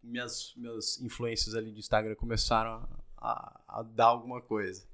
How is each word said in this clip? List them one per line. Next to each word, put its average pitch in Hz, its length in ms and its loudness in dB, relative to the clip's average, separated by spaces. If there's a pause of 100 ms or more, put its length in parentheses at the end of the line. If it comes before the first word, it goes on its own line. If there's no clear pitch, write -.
minhas, 120 540 -6
meus 117 440 -4
influencers 113 540 -2
ali 110 180 -4
de 104 80 -14
Instagram 110 340 2
começaram 113 760 0 (280)
a, - 520 -4
a, - 120 -8
a - 20 -4
dar 113 240 6
alguma 120 340 4
coisa. 95 540 -2